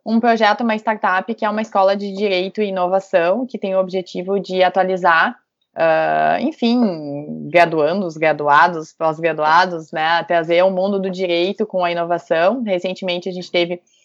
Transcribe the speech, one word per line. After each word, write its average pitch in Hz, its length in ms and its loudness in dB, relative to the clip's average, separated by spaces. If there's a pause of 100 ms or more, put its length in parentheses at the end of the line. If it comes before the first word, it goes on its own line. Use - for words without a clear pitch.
um 220 140 0
projeto, 220 440 2
uma 220 140 0
startup, 214 580 -2
que 220 100 -6
é 208 60 0
uma 208 100 -4
escola 196 340 2
de 202 180 -6
direito 190 500 -2
e 208 60 -2
inovação, 185 760 0
que 220 120 -8
tem 190 160 -4
o 190 60 2
objetivo 185 580 -4
de 185 240 -2
atualizar, 185 760 2 (380)
ah, 160 680 2
enfim, 156 1080 -2
graduandos, 165 680 2
graduados, 156 760 2
pós-graduados, 160 1000 0
né, 165 320 0
trazer 170 380 2
o 190 80 4
mundo 196 280 -2
do 190 120 -4
direito 180 560 -2
com 180 180 -2
a 175 60 0
inovação. 170 720 0
Recentemente, 185 680 -4
a 180 40 -6
gente 180 180 -10
teve 175 320 -2 (220)